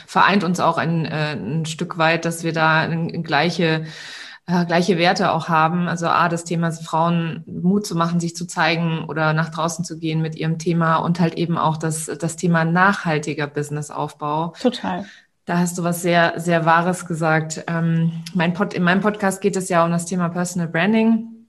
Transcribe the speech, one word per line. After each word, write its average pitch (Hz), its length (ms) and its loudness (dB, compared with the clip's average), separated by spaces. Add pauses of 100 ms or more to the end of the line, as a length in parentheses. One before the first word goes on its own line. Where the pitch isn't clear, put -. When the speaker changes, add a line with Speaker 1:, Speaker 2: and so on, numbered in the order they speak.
Speaker 1:
vereint 190 360 4
uns 175 160 0
auch 160 200 2
ein, 165 260 0
äh, 151 300 -2
ein 151 320 -4
Stück - 320 -8
weit, 165 260 4
dass 170 180 -4
wir 165 120 -2
da 160 260 4
ein, 165 340 -2
ein 170 80 -4
gleiche, 160 640 0 (640)
äh, 175 180 2
gleiche 170 320 2
Werte 180 340 4
auch 160 200 -2
haben. 165 360 2
Also 170 200 -4
A, 165 240 2
das 170 140 -4
Thema, 170 280 -2
Frauen 165 760 -2
Mut 180 400 0
zu 170 100 -4
machen, 170 220 0
sich 170 160 -2
zu 170 120 -8
zeigen 165 580 -2
oder 156 300 0
nach 160 160 -2
draußen 165 340 -4
zu 160 140 -10
gehen 160 240 -2
mit 160 140 -4
ihrem 160 220 -2
Thema 165 380 2
und 175 240 0
halt 165 140 2
eben 165 240 -2
auch 156 180 0
das, 160 300 -4
das 156 300 -6
Thema 170 280 2
nachhaltiger 165 840 0
Businessaufbau. 147 1120 -6
Speaker 2:
Total. 190 460 -2 (400)
Speaker 1:
Da 175 140 -2
hast 175 180 0
du 175 80 -2
was 170 160 -2
sehr, 170 400 2
sehr 165 240 2
Wahres 170 400 2
gesagt. 160 600 0
Ähm, 165 680 0
mein 175 220 0
Pod-, 202 180 -2
in 180 120 0
meinem 180 180 4
Podcast 208 400 0
geht 190 140 0
es 185 120 -2
ja 170 160 4
um 170 60 2
das 170 160 -2
Thema 180 240 -2
Personal 175 380 -2
Branding. 220 600 2 (200)